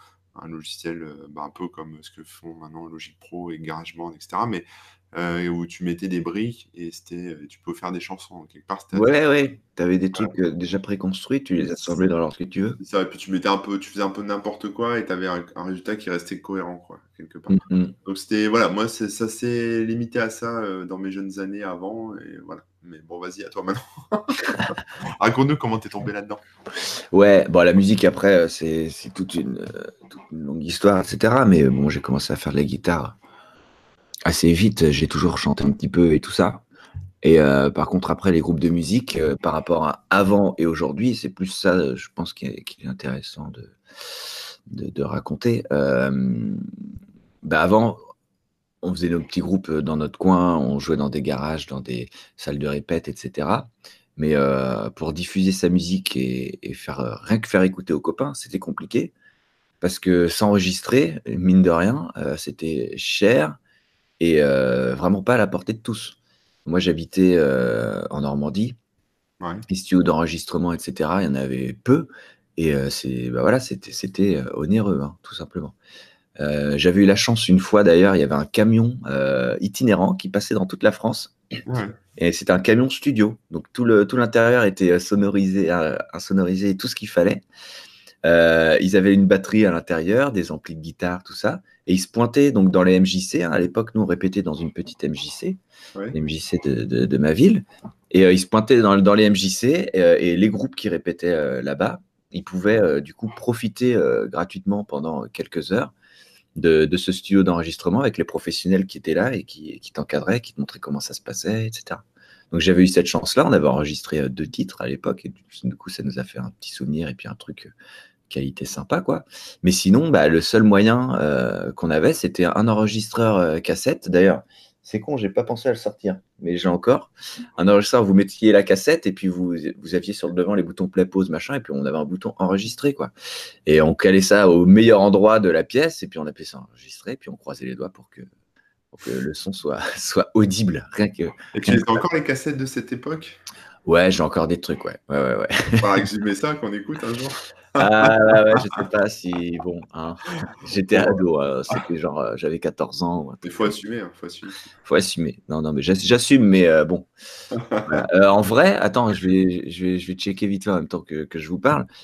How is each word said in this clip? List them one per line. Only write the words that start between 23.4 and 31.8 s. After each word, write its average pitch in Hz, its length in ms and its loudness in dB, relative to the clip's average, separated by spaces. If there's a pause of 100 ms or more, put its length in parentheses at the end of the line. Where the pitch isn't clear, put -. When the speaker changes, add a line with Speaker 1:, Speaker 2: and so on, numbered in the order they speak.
Speaker 1:
à - 60 -18
toi 95 120 -12
maintenant. 98 220 -6 (260)
<laughs> - 1120 -8
Raconte-nous 131 360 2
comment 113 220 -4
t'es 113 120 -12
tombé 101 220 -8
là-dedans. 104 280 -10 (720)
Speaker 2:
Ouais, 98 380 8
bon, 87 100 6
la 87 140 6
musique, 98 320 4
après, 98 280 2
euh, 85 140 4
c'est, 80 400 -4
c'est - 240 -16
toute 92 220 -8
une, 69 240 -6
euh, - 260 -14 (240)
toute - 140 -20 (100)
une 80 80 -12
longue 73 240 -8
histoire, 95 340 4
et 92 60 0
cetera. 123 400 2
Mais, 90 180 8
euh, 67 80 6
bon, 69 200 0